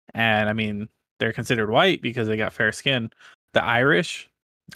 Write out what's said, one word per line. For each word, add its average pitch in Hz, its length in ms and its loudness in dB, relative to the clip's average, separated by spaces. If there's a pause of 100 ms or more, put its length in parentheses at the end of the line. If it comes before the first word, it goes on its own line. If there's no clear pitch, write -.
(160)
And, 107 340 2
I 107 40 0
mean, 107 360 -4 (300)
they're 113 140 -2
considered 113 380 -2
white 165 300 2
because 117 280 -4
they 110 80 -2
got 110 160 -2
fair 110 200 0
skin. 123 380 -4 (420)
The 110 100 0
Irish, 131 640 0 (460)